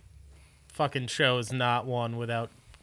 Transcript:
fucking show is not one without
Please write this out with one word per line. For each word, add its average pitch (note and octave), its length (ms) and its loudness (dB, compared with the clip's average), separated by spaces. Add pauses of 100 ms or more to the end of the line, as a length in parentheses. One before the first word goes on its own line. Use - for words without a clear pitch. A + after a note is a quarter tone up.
(680)
fucking C3+ 400 -2
show B2+ 320 4
is A2 120 -4
not B2 340 2
one A#2+ 320 -2
without A#2 340 -2 (320)